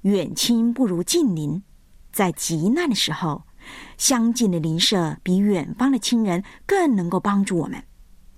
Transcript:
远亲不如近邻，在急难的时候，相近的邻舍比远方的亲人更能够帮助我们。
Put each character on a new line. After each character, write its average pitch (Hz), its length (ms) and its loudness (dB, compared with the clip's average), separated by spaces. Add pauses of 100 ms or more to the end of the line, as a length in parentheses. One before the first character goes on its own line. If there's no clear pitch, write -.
远 190 320 0
亲 233 400 0
不 254 120 0
如 180 180 -2
近 277 320 2
邻， 156 260 -4 (520)
在 180 200 0
急 165 360 -2
难 330 180 2
的 226 80 0
时 - 160 -2
候， 151 320 -4 (540)
相 233 340 2
近 226 180 0
的 170 100 0
邻 160 200 -2
舍 170 440 0
比 185 140 2
远 196 400 0
方 254 140 2
的 262 80 0
亲 233 240 0
人 185 180 0 (240)
更 349 300 2
能 175 140 0
够 180 100 0
帮 202 240 2
助 190 140 0
我 160 100 -2
们。 - 160 -12 (540)